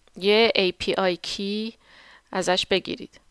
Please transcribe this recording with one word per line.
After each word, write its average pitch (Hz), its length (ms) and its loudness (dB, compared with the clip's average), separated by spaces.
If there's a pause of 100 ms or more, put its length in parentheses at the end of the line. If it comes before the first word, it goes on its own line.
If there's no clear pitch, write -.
(180)
یه 208 380 4
اِی 185 160 2
پی - 220 -4
آی 185 220 2
کی 214 580 -8 (580)
ازش 185 340 0
بگیرید. - 540 -4 (120)